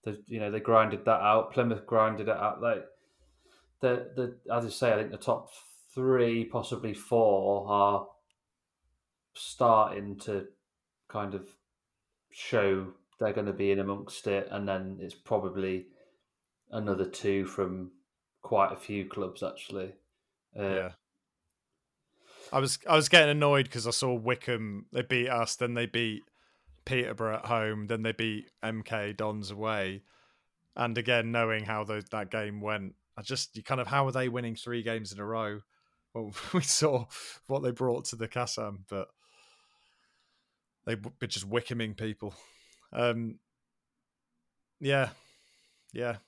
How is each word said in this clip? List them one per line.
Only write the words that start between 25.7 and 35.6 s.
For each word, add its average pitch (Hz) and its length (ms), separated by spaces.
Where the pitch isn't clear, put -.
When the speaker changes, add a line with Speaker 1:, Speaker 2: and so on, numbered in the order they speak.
Speaker 2:
they 117 120
beat 110 360
Peterborough 113 500
at - 100
home, 107 420
then 110 140
they 110 100
beat 110 380
M 110 200
K 107 300
Dons 107 380
away. 101 520
And 120 220
again, 117 360
knowing 113 320
how 107 200
tho-, 107 160
that 104 200
game 104 320
went, 104 320
I 107 40
just, - 340
you 107 60
kind 131 180
of, 113 80
how 135 180
are 131 60
they 127 180
winning 117 260
three 120 260
games 110 300
in 98 60
a 104 80
row? 107 340